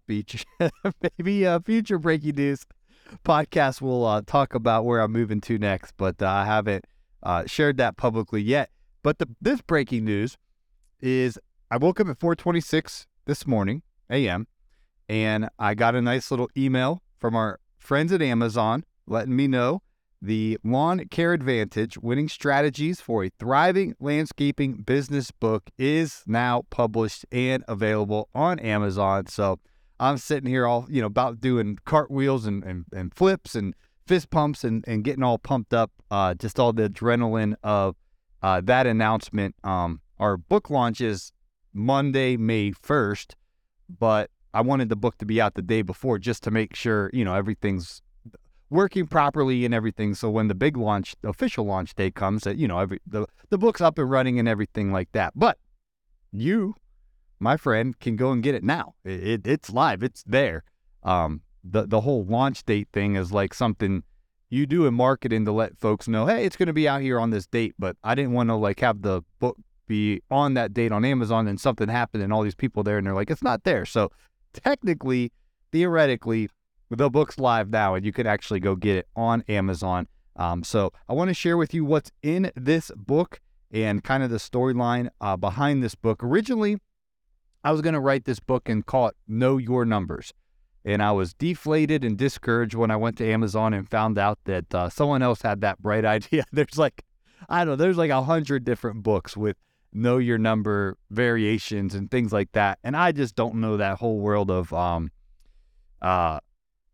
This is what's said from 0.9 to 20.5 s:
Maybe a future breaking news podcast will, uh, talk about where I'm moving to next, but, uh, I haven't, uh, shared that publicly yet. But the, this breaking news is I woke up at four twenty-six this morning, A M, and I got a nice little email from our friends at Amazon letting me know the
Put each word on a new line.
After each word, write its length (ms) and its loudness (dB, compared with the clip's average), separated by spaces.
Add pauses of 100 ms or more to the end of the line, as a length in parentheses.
Maybe 260 0
a 160 4
future 400 0
breaking 360 0
news 300 -2 (600)
podcast 560 2
will, 240 0
uh, 200 2
talk 300 0
about 300 2
where 160 4
I'm 100 2
moving 300 0
to 160 -2
next, 400 -2
but, 240 -2
uh, 60 2
I 180 2
haven't, 400 0 (360)
uh, 260 0
shared 280 2
that 220 0
publicly 440 -2
yet. 280 0 (340)
But 140 2
the, 100 -2 (140)
this 200 0
breaking 440 -2
news 320 -2 (640)
is 360 0 (320)
I 60 -2
woke 240 2
up 80 2
at 100 -6
four 160 0
twenty-six 760 -2 (180)
this 200 -4
morning, 360 0 (280)
A 200 0
M, 180 -4 (640)
and 400 0 (100)
I 140 0
got 220 2
a 60 0
nice 300 -2
little 240 -2
email 460 0 (160)
from 180 -2
our 240 -2 (180)
friends 360 0
at 80 2
Amazon 640 0 (200)
letting 300 -2
me 140 2
know 320 0 (420)
the 400 -2